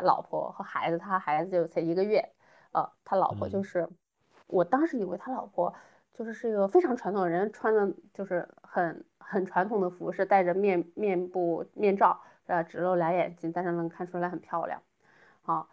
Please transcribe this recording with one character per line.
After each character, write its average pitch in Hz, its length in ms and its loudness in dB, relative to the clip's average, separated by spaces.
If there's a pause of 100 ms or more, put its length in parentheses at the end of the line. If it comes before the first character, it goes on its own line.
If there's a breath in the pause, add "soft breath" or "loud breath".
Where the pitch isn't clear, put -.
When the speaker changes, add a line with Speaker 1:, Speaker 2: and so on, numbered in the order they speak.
Speaker 1:
老 - 160 4
婆 - 320 -6
和 - 100 -12
孩 - 260 -4
子， 170 80 0
他 190 220 -4
孩 156 240 0
子 190 80 -8
就 170 160 0
才 170 140 -4
一 165 120 0
个 185 80 2
月， 208 220 2 (480 soft breath)
呃， - 180 -2 (140)
他 - 140 -2
老 175 160 2
婆 104 160 -6
就 196 120 -2
是， - 200 -4
Speaker 2:
嗯。 - 160 -8 (500 soft breath)
Speaker 1:
我 180 160 2
当 269 240 2
时 277 100 -6
以 208 60 -2
为 180 140 -6
他 262 160 -10
老 214 120 -8
婆 180 280 -2 (400 loud breath)
就 226 100 -10
是， 226 100 -8
是 233 160 -4
一 214 40 0
个 196 120 4
非 262 140 6
常 269 160 4
传 208 180 -4
统 202 100 0
的 170 60 2
人， 190 220 0
穿 220 220 0
的 202 200 2 (200)
就 196 120 -10
是 175 220 -4 (140)
很， - 440 -2 (140)
很 190 260 -2
传 190 220 2
统 214 140 0
的 180 80 0
服 170 220 -6
饰， 190 140 -2
戴 196 180 6
着 175 100 2
面-， 190 300 2 (120)
面 185 340 0
部 170 340 -2 (120)
面 202 200 2
罩， 196 240 4 (280 loud breath)
呃， 175 160 0
只 - 160 -12
露 180 160 0
俩 170 160 2
眼 175 240 -2
睛， 165 160 -8
但 175 120 -4
是 175 80 -2
能 170 160 -2
看 175 200 -10
出 175 100 -10
来 175 120 -2
很 165 100 -8
漂 165 260 -6
亮。 - 160 -8 (640 soft breath)
啊， 160 300 -4